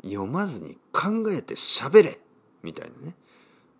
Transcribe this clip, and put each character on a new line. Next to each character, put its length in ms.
「読 220
ま 200
ず 160
に 160
考 180
え 100
て 140
喋 480
れ」 160
み 120
た 120
い 60
な 80
ね。 180